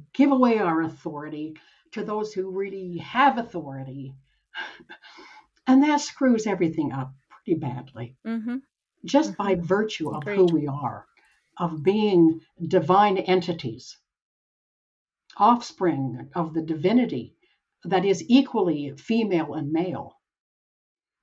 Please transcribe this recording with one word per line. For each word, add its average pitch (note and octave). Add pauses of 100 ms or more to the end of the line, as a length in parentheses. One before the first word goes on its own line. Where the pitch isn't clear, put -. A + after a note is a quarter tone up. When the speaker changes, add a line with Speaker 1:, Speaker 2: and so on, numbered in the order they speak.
(140)
Speaker 1:
give C#4
away A#3+
our E3
authority D3+ (380)
to G#3
those G#3+
who F#3+
really F#3+
have A#3
authority. C3+ (380)
<laughs> - (800)
And C4
that D4
screws A#3+
everything E3
up C3+ (120)
pretty -
badly. A#2+
Speaker 2:
Mm-hmm. A3+ (460)
Speaker 1:
Just A#3
by G3
Speaker 2:
Mm-hmm. E3+
Speaker 1:
virtue G3+
of -
Speaker 2:
Agreed. G#3
Speaker 1:
who F#3+
we D3
are, B2 (500)
of D#3+
being F3+ (200)
divine F#3+
entities, F3 (1400)
offspring D3
of D#3+
the D#3+
divinity D#3+ (480)
that F3+
is F3+
equally F3+
female F#3
and D3
male. E3 (1040)